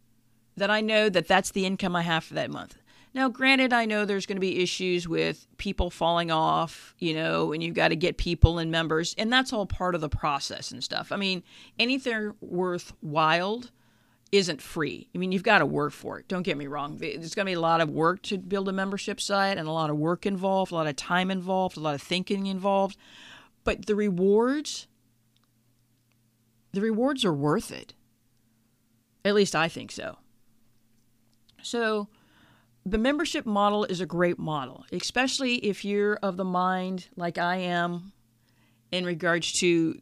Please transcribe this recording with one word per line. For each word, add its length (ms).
that 160
I 80
know 300
that 180
that's 240
the 140
income 320
I 60
have 200
for 120
that 140
month. 280
Now, 160
granted, 420
I 140
know 180
there's 220
gonna 160
be 200
issues 460
with 480
people 340
falling 420
off, 680
you 140
know, 400
and 100
you've 100
gotta 220
get 220
people 420
and 100
members, 480
and 140
that's 220
all 120
part 300
of 60
the 80
process 640
and 100
stuff. 300
I 20
mean, 260
anything 640
worthwhile 1200
isn't 280
free. 540
I 20
mean, 140
you've 120
gotta 220
work 280
for 260
it. 80
Don't 160
get 140
me 100
wrong. 320
Th-, 160
there's 200
gonna 100
be 80
a 80
lot 180
of 100
work 340
to 140
build 300
a 60
membership 480
site 360
and 80
a 60
lot 180
of 60
work 300
involved, 480
a 20
lot 120
of 100
time 340
involved, 460
a 20
lot 160
of 60
thinking 460
involved. 500
But 220
the 100
rewards, 920
the 80
rewards 420
are 100
worth 380
it. 220
At 120
least 200
I 140
think 200
so. 280
So 480
the 120
membership 480
model 380
is 140
a 60
great 320
model, 540
especially 640
if 280
you're 340
of 200
the 80
mind, 680
like 240
I 160
am, 560
in 120
regards 500
to 480